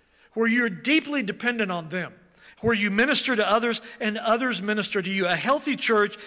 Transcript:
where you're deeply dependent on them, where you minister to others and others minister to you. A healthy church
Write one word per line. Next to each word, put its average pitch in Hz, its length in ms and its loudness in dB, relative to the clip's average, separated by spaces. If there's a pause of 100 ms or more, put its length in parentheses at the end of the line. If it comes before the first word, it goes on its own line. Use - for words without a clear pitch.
(320)
where 226 160 0
you're 240 200 2
deeply 269 540 0
dependent 220 480 -4
on 170 180 -6
them, 170 240 -6 (480)
where 226 140 2
you 202 160 0
minister 247 460 2
to 208 140 2
others 226 300 2 (200)
and 214 180 -2
others 233 420 0
minister 202 400 -2
to 175 100 -6
you. 190 160 0
A 175 100 2
healthy 269 400 0
church 208 400 2 (100)